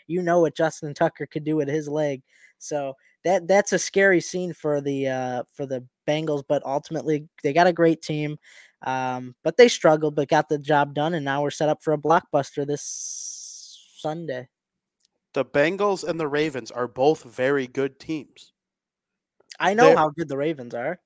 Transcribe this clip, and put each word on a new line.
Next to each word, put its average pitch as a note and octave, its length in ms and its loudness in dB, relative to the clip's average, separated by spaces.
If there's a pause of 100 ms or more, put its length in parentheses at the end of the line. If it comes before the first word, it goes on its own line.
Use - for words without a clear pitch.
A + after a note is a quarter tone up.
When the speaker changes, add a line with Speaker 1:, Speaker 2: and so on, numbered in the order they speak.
Speaker 1:
you F3+ 140 -4
know F3 180 4
what D#3 160 2
Justin D#3+ 360 -2
Tucker D#3+ 340 -2
could D#3 180 -8
do D#3 100 -2
with D3 140 0
his D3 200 -4
leg. C#3+ 360 -4 (340)
So C#3 360 -6 (280)
that, F3 240 2
that's G3 260 4
a F#3 60 2
scary G3 420 4
scene F3+ 340 -6
for D3 260 -2
the, C#3 260 -4
uh, B2+ 360 -4 (100)
for C#3+ 120 -8
the C3 220 -8 (220)
Bengals, D3+ 400 -2
but C#3+ 180 0
ultimately D3 640 -4 (160)
they C#3+ 80 0
got E3+ 160 4
a F3+ 40 2
great E3 300 2
team. D3+ 360 -6 (460)
Um, B2+ 600 -6
but D#3 120 -2
they B3 120 10
struggled, D#3 480 2
but D3 120 -2
got D3+ 200 4
the D3+ 100 0
job C#3+ 360 2
done, D3+ 200 -2
and D3+ 100 -4
now C#3 200 -2
we're C#3+ 80 -2
set D3+ 160 0
up D3+ 160 0
for D#3 80 0
a D3+ 60 0
blockbuster D3 680 0
this C#3+ 160 -4 (1160)
Sunday. D3+ 500 -8 (840)
Speaker 2:
The C3+ 120 -2
Bengals F#3 600 0
and E3 140 -4
the D#3 80 -2
Ravens C#3 420 -2
are B2 160 -4
both C3+ 360 2
very C3 440 0
good C3 320 -4
teams. - 540 -12 (1080)
Speaker 1:
I F3 140 2
know A3+ 140 6
Speaker 2:
They're E3+ 100 8
Speaker 1:
how D#3 140 2
good D3+ 180 -6
the C#3 80 -6
Ravens C3+ 380 -4
are. C3+ 320 -6